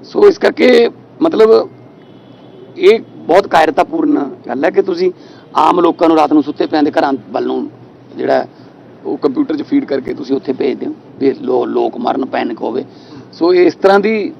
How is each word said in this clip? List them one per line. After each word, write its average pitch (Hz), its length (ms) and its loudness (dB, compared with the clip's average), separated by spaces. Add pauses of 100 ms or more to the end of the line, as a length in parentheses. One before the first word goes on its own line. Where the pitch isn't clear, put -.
ਸੋ - 240 4
ਇਸ 359 100 2
ਕਰਕੇ 240 520 2 (320)
ਮਤਲਬ 220 460 4 (1080)
ਇਹ 185 220 4 (160)
ਬਹੁਤ 185 300 0
ਕਾਇਰਤਾਪੂਰਨ 156 840 0 (180)
ਗੱਲ 131 160 -4
ਹੈ 185 60 2
ਕਿ 190 120 0
ਤੁਸੀਂ 185 280 -2 (460)
ਆਮ 165 240 2
ਲੋਕਾਂ 170 280 2
ਨੂੰ 160 80 4
ਰਾਤ 147 160 2
ਨੂੰ 151 100 4
ਸੁੱਤੇ 151 240 -4
ਪਿਆਂ 151 160 -2
ਦੇ 147 80 0
ਘਰਾਂ 151 220 -2 (180)
ਵੱਲ 123 140 -6
ਨੂੰ 131 260 -6 (460)
ਜਿਹੜਾ 131 300 -2 (580)
ਉਹ 143 120 -6
ਕੰਪਿਊਟਰ 143 400 -2
'ਚ 143 60 -8
ਫੀਡ 143 220 -2
ਕਰਕੇ 131 300 -6
ਤੁਸੀਂ 135 220 -6
ਉੱਥੇ 135 160 -6
ਭੇਜਦੇ 127 340 -4
ਹੋ 151 80 -8 (240)
ਵੀ 135 220 0
ਲੋ-, 123 260 -2
ਲੋਕ 117 320 -4
ਮਰਨ, 127 260 -4
ਪੈਨਿਕ 120 360 -6
ਹੋਵੇ। 117 240 -6 (480)
ਸੋ 175 220 0
ਇਸ 175 200 4
ਤਰ੍ਹਾਂ 196 260 2
ਦੀ 214 400 -2